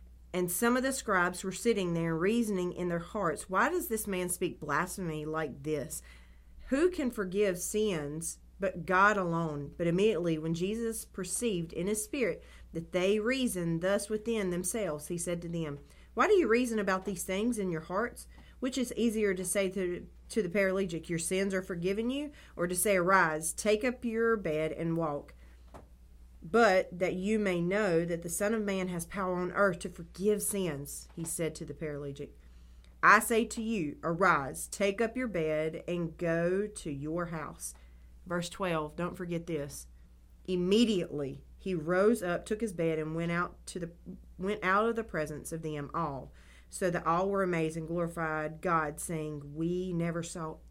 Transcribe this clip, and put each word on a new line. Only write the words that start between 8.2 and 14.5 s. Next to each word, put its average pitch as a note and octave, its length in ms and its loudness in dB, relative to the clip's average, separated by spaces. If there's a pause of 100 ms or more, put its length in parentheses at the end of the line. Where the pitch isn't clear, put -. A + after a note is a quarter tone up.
but F#3 260 -2
God F#3+ 320 6
alone?' E3 600 0
But F3 100 0
immediately E3+ 500 4
when D#3+ 160 -2
Jesus A3 520 -4
perceived F3+ 640 -4
in F3 160 -4
his B3+ 160 0
spirit G#3+ 400 -2 (300)
that E3 180 -8
they F#3+ 280 4
reasoned F#3 600 0
thus G3+ 280 2
within G#3+ 400 0
themselves, F3 580 -2